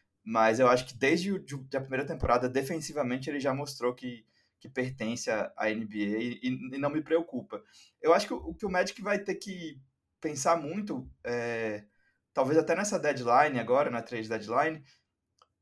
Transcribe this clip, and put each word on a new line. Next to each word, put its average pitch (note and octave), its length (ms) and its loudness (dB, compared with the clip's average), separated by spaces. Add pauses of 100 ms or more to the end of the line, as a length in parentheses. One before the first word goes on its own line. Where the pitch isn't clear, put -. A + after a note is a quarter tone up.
(240)
Mas A2 360 4
eu B2+ 80 8
acho B2+ 180 6
que - 120 -16
desde F3 340 2
o, F#3 80 -2
de, - 180 -10
de C3+ 200 -6
a C3 40 0
primeira C3+ 240 -4
temporada, B2+ 420 2
defensivamente, C3+ 840 -2
ele C#3+ 100 -4
já C3+ 140 0
mostrou C3+ 400 -2
que, B2 320 -12 (340)
que - 100 -18
pertence B2 600 -2
à, G#2+ 280 0
à G#2+ 120 0
N A2 160 -2
B G#2 300 -2
A A2+ 40 0
e, A#2+ 220 -4
e, B2+ 340 -4
e - 20 -6
não C#3+ 120 0
me D3+ 120 -2
preocupa. C#3+ 600 -2 (400)
Eu D#3+ 120 6
acho G3+ 140 4
que C4 60 -4
o, A#3+ 40 -4
o - 180 -10
que G#3+ 100 -8
o F#3+ 40 -2
Magic F#3 320 -2
vai G3+ 180 -2
ter G3+ 160 -4
que E3 440 -12 (420)
pensar D#3 360 0
muito, D#3 500 -6 (160)
é, A2+ 600 -4 (500)
talvez C#3+ 240 4
até E3 180 4
nessa G3 240 0
deadline C3 600 4
agora, B2+ 320 2
na A#2 100 -4
trade A2+ 280 -8
deadline, B2+ 540 0 (800)